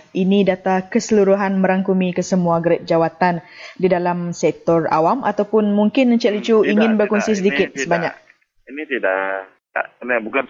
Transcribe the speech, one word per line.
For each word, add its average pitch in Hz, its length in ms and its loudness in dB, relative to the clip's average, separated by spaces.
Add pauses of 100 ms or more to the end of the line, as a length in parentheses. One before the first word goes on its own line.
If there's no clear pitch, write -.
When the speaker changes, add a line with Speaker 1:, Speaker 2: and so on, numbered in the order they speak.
(100)
Speaker 1:
ini 190 320 2
data 185 480 0
keseluruhan 196 720 2
merangkumi 190 480 0
kesemua 175 480 0
grade 165 240 0
jawatan 165 560 0 (400)
di 180 80 0
dalam 175 480 -2
sektor 165 560 0
awam 175 320 0
ataupun 208 480 0
mungkin 208 400 2
Encik 233 240 2
Licu 220 240 0
Speaker 2:
Hmm, 208 80 4
tidak, 208 80 0
Speaker 1:
ingin 220 160 2
Speaker 2:
tidak. 214 80 2
Speaker 1:
berkongsi 214 320 0
Speaker 2:
Ini 208 80 0
Speaker 1:
sedikit 180 320 0
Speaker 2:
tidak. 139 160 -8
Speaker 1:
sebanyak? 170 280 -2 (600)
Speaker 2:
Ini 151 160 -10
tidak. 98 320 -2 (480)
Tak, - 160 -6 (160)
ini 123 160 -4
bukan 113 320 -4